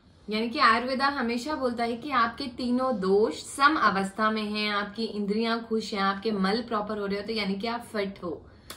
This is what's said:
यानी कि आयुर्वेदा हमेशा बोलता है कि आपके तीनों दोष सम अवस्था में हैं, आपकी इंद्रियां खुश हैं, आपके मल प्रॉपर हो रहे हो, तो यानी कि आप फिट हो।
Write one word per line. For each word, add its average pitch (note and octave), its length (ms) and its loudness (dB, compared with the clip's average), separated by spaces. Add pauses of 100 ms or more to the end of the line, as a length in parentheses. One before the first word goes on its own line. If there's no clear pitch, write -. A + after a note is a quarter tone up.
(300)
यानी A3 200 -2
कि D4 100 -4
आयुर्वेदा B3 460 4
हमेशा C#4 500 0
बोलता B3 280 -2
है A#3 100 0
कि C4 180 -8
आपके A#3+ 360 2
तीनों B3 520 0
दोष G3 340 4
सम D4+ 420 2
अवस्था G#3 560 2
में G#3+ 140 -2
हैं, G#3+ 240 -2
आपकी G#3 340 -2
इंद्रियां G#3+ 560 0
खुश A3 340 -2
हैं, G3+ 80 0
आपके G3 300 0
मल G3+ 300 2
प्रॉपर G#3+ 360 -4
हो G3+ 80 -4
रहे G3 140 -2
हो, G3+ 80 -8
तो A3+ 60 -4
यानी G3+ 220 -2
कि G3 120 -4
आप A#3+ 140 -4
फिट G3+ 420 -6
हो। - 180 -8 (360)